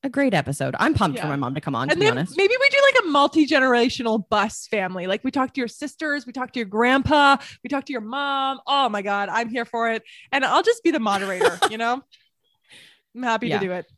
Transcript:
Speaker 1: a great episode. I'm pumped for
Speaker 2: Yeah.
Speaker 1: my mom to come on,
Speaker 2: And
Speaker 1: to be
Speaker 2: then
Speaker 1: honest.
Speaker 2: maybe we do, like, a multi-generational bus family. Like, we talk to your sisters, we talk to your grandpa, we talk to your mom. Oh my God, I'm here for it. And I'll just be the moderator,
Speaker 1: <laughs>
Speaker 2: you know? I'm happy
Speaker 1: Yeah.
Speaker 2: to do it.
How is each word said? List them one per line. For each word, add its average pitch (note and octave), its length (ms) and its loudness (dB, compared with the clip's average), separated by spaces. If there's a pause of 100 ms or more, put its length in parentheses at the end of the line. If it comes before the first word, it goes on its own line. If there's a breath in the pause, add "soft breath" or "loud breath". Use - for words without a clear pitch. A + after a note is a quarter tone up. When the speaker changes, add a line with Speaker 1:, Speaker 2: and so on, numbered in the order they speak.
Speaker 1:
a C4+ 60 -4
great C4+ 240 0
episode. C#3 460 -2
I'm C#4+ 160 2
pumped G3+ 240 0
for - 60 -6
Speaker 2:
Yeah. D3+ 40 -4
Speaker 1:
my C#3+ 60 -2
mom C3+ 180 -4
to D3+ 80 -6
come C#3 140 -4
on, A#2+ 80 -2
Speaker 2:
And D4 80 -2
Speaker 1:
to E4+ 80 2
be G4+ 60 2
Speaker 2:
then A4 120 2
Speaker 1:
honest. F3+ 180 -4
Speaker 2:
maybe G4 240 2
we C#5 100 4
do, C#5+ 120 0
like, C5+ 240 4
a - 40 -4
multi-generational C4 1200 2
bus G#3+ 420 -2
family. F#3 340 -4
Like, G3 180 -2
we C4 60 -2
talk C4 240 -2
to C4+ 80 -4
your A#3+ 60 -2
sisters, D4 580 -8
we B3 80 -16
talk B3+ 200 -8
to B3 60 -4
your A3+ 60 -4
grandpa, C4+ 720 4 (260 loud breath)
we - 40 -12
talk C#4 180 -4
to D4 60 -10
your B3 100 -4
mom. C4+ 640 -4
Oh C#4 240 2
my G#3 140 -4
God, G3+ 260 -2
I'm A3+ 200 -2
here A#3 160 -4
for A3+ 260 -2
it. A3+ 100 -4 (300 loud breath)
And C4+ 120 0
I'll B3 200 2
just A#4 200 2
be E4+ 60 4
the D#4 100 0
moderator, G3 640 0
Speaker 1:
<laughs> - 60 2
Speaker 2:
you A3 80 -6
know? A#3+ 240 -2 (1120 soft breath)
I'm A#3+ 60 -10
happy A#3 280 -2
Speaker 1:
Yeah. - 100 -2
Speaker 2:
to G3 80 -2
do F3+ 60 -4
it. F3+ 120 -8 (120)